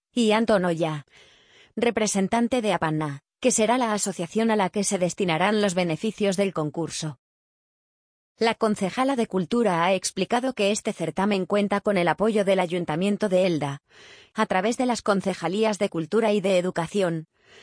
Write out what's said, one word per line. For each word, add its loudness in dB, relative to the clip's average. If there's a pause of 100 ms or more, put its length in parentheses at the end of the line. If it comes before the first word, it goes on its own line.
(120)
y 2
Anton 4
Oya, -2 (680)
representante 0
de 0
apanna, -2 (180)
que 2
será 2
la 0
asociación -2
a 2
la 2
que -2
se -2
destinarán 0
los 0
beneficios 0
del 0
concurso. -4 (1200)
La 2
concejala 0
de 0
Cultura 0
ha 2
explicado -2
que 0
este -4
certamen -2
cuenta 0
con 0
el 2
apoyo 2
del 2
Ayuntamiento -2
de 2
Elda, -2 (540)
a 0
través 0
de 0
las -2
concejalías 0
de 0
Cultura 0
y 2
de 2
Educación, -2 (360)